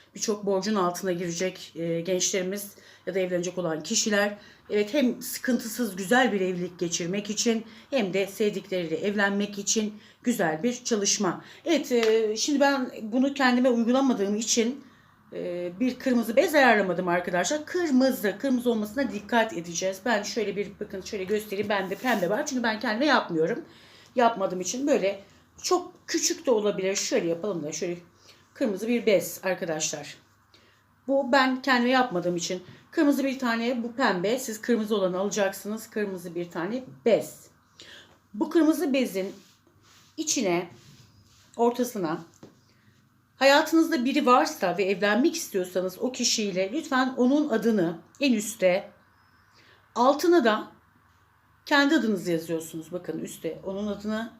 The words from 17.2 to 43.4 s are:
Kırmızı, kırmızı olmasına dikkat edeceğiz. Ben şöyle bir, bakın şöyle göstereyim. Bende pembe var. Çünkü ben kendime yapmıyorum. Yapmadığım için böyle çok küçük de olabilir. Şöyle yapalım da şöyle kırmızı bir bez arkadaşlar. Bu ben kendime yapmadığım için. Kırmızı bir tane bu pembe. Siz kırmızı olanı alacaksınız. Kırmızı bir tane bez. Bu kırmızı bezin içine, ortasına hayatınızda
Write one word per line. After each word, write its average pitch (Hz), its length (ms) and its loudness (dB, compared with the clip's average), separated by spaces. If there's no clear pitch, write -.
Kırmızı, 262 760 2
kırmızı 247 320 0
olmasına 220 400 -2
dikkat 226 420 0
edeceğiz. 170 520 -4
Ben 214 180 0
şöyle 202 320 -4
bir, 202 120 -4
bakın 208 220 -10
şöyle 185 220 -8
göstereyim. 208 460 -4
Bende 196 260 -2
pembe 208 340 0
var. 220 160 0
Çünkü 254 180 -4
ben 220 160 -2
kendime 226 260 -2
yapmıyorum. 214 600 0
Yapmadığım 190 460 2
için 254 260 -4
böyle - 360 0
çok - 440 -2
küçük - 380 -2
de 277 60 2
olabilir. 196 440 0
Şöyle 170 320 0
yapalım 170 360 -2
da 151 80 -6
şöyle 175 260 -6
kırmızı 214 340 -2
bir 233 180 0
bez 190 380 2
arkadaşlar. 160 720 -4
Bu 262 240 2
ben 262 300 4
kendime 247 300 2
yapmadığım 175 440 2
için. 180 280 -6
Kırmızı 285 320 4
bir 262 160 -2
tane 233 440 -2
bu 233 100 -8
pembe. 214 460 0
Siz 220 220 -8
kırmızı 220 340 0
olanı 185 240 0
alacaksınız. 202 720 -4
Kırmızı 185 460 -6
bir 175 160 -6
tane 208 320 -6
bez. - 420 2
Bu 214 160 -4
kırmızı 311 440 2
bezin 190 400 -2
içine, 185 500 0
ortasına 226 680 0
hayatınızda 285 720 4